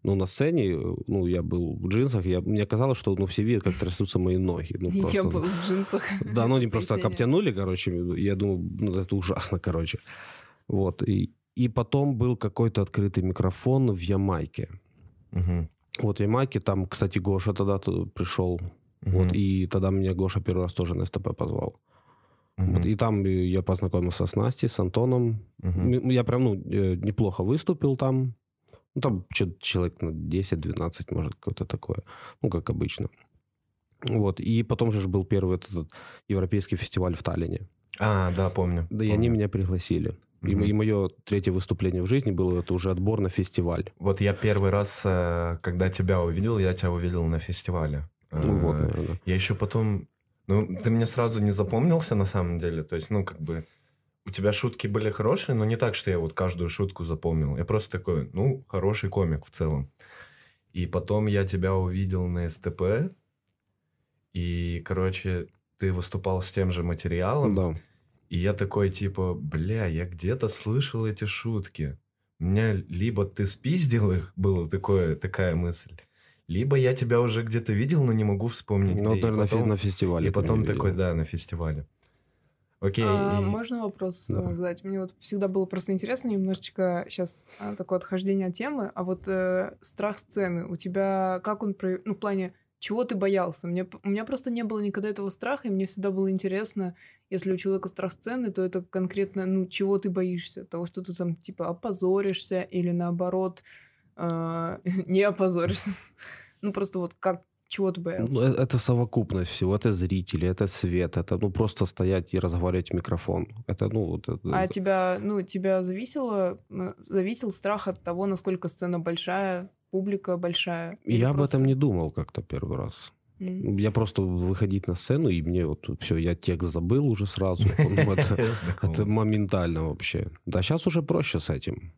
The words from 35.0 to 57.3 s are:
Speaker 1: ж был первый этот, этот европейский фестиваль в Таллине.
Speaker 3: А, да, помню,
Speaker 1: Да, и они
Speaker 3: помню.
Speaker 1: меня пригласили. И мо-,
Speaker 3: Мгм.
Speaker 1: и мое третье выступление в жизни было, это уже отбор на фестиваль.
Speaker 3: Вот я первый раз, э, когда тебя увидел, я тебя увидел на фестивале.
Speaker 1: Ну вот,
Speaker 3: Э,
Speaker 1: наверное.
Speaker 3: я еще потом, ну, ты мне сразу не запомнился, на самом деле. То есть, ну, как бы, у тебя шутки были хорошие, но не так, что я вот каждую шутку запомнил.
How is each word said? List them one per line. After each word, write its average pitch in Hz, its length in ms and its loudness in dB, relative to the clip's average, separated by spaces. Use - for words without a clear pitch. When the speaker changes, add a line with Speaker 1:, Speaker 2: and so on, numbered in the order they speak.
Speaker 1:
ж 95 60 -2
был 92 180 0
первый 92 320 2
этот, - 140 -12
этот 82 180 -6
европейский 95 480 0
фестиваль 90 380 -2
в - 80 -10
Таллине. 85 460 -2
Speaker 3:
А, 98 320 2
да, 92 180 2
помню, 87 420 0
Speaker 1:
Да, 107 140 -2
и 104 60 2
они 113 180 4
Speaker 3:
помню. - 0 -
Speaker 1:
меня 104 200 2
пригласили. 90 680 -2
И 90 100 2
мо-, 104 100 4
Speaker 3:
Мгм. - 0 -
Speaker 1:
и 104 80 4
мое 107 360 2
третье 98 280 2
выступление 90 500 0
в 92 40 -2
жизни 127 240 2
было, 90 280 2
это 87 140 -2
уже 90 180 0
отбор 101 300 0
на 92 80 0
фестиваль. 85 680 -2
Speaker 3:
Вот 98 220 2
я 101 120 4
первый 98 380 2
раз, 101 340 0
э, 85 560 0
когда 90 280 0
тебя 92 320 2
увидел, 95 380 0
я 92 140 4
тебя 90 180 0
увидел 87 340 0
на 80 140 2
фестивале. 80 680 -2
Speaker 1:
Ну 73 160 4
вот, 76 240 2
Speaker 3:
Э, - 0 -
Speaker 1:
наверное. 82 440 -2
Speaker 3:
я 92 100 2
еще 95 200 0
потом, 107 520 0
ну, 95 360 2
ты 117 60 2
мне 113 160 4
сразу 113 360 0
не 104 100 4
запомнился, 120 640 2
на 98 100 4
самом 87 340 0
деле. 82 240 -2
То 85 120 -6
есть, 80 160 -6
ну, 101 120 2
как 80 180 -8
бы, 80 240 -4
у 98 60 -8
тебя 101 220 2
шутки - 340 -4
были 107 240 0
хорошие, 127 440 0
но 110 100 2
не 113 120 2
так, 113 180 0
что - 160 -2
я 87 80 2
вот 80 140 -2
каждую 87 360 -2
шутку 92 340 -4
запомнил. 80 540 0